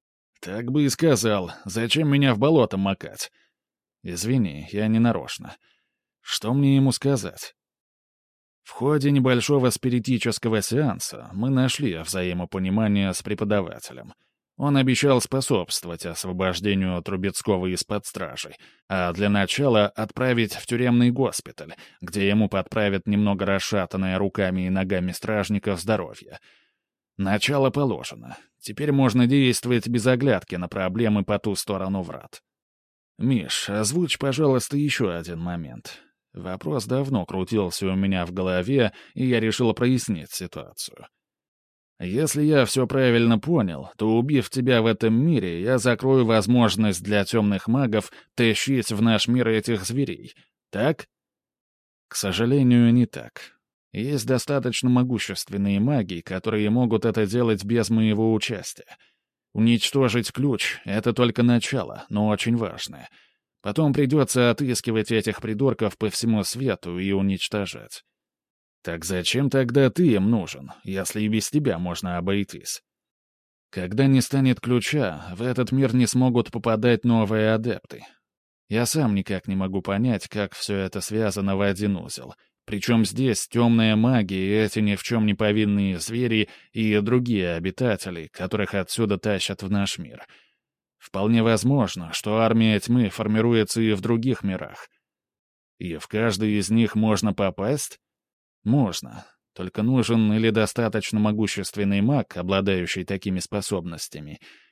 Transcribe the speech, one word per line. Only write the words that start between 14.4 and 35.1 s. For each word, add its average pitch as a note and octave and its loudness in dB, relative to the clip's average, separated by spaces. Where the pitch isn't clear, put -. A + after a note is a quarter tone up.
Он C#3+ 2
обещал C3 4
способствовать F#2 -2
освобождению F#2 -2
Трубецкого F#2+ -2
из-под G2+ -6
стражи, - -12
а F2+ -2
для G2+ 0
начала G#2 4
отправить A#2 -2
в - -12
тюремный A#2+ 4
госпиталь, A#2 -4
где G2 -2
ему G#2 4
подправят G2 -2
немного G2+ 2
расшатанное F#2+ -2
руками F#2 -2
и - -2
ногами F#2 -2
стражников G2+ -4
здоровье. F2+ -6
Начало A#2 0
положено. C2 -4
Теперь C#3+ -4
можно B2 4
действовать B2 2
без A#2+ 0
оглядки B2 2
на F2 -6
проблемы G2+ 0
по G#2 0
ту G2+ -4
сторону F#2+ -4
врат. E2 -14
«Миш, A#2 -2
озвучь, A#2 -2
пожалуйста, C3+ 0
еще C3+ 0
один E2+ -8